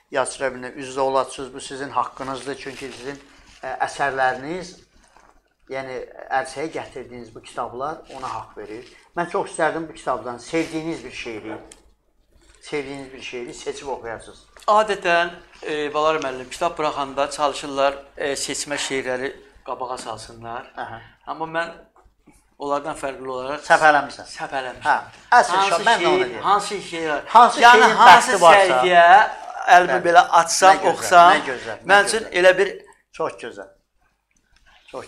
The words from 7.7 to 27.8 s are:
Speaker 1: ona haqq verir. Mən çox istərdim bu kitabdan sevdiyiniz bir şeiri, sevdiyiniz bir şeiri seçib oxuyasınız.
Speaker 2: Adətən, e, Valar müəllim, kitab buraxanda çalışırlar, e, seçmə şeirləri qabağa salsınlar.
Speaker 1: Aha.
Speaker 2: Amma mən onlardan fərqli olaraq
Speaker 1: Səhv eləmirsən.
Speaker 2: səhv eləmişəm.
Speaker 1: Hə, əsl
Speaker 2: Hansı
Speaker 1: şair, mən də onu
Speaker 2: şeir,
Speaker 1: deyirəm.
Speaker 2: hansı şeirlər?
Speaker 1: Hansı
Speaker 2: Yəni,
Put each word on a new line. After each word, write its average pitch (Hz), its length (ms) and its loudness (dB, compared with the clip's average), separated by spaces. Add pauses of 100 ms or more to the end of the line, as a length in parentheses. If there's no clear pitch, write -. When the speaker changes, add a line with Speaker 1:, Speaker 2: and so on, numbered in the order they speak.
Speaker 1:
ona 131 180 -10
haqq 107 240 -14
verir. 107 260 -14 (320)
Mən 170 140 -6
çox 208 220 -6
istərdim 160 360 -4
bu - 60 -20
kitabdan 120 440 -8
sevdiyiniz 156 680 -6
bir 123 80 -16
şeiri, 107 420 -12 (1080)
sevdiyiniz 139 500 -12
bir 120 100 -20
şeiri 120 320 -12
seçib 143 340 -12
oxuyasınız. 113 500 -12 (280)
Speaker 2:
Adətən, 190 640 0 (320)
e, 147 320 -6
Valar 156 220 0
müəllim, 127 340 -8
kitab 170 280 -6
buraxanda 139 520 -4
çalışırlar, 139 640 -2 (220)
e, 143 160 -6
seçmə 139 460 -8
şeirləri 127 540 -6 (320)
qabağa 123 340 -10
salsınlar. 113 800 -14
Speaker 1:
Aha. 113 240 -14 (260)
Speaker 2:
Amma 151 180 -10
mən 170 260 -8 (880)
onlardan 143 380 -6
fərqli 131 320 -10
olaraq 131 360 -10
Speaker 1:
Səhv 160 260 4
eləmirsən. 139 360 0
Speaker 2:
səhv - 340 -14
eləmişəm. 123 220 -12
Speaker 1:
Hə, 139 160 0 (400)
əsl 175 180 2
Speaker 2:
Hansı 196 140 2
Speaker 1:
şair, 175 160 0
mən 226 160 4
də 175 40 2
onu 156 120 2
Speaker 2:
şeir, - 120 0
Speaker 1:
deyirəm. 113 120 -10
Speaker 2:
hansı 196 320 0
şeirlər? 160 520 -6
Speaker 1:
Hansı 233 340 6
Speaker 2:
Yəni, 240 200 10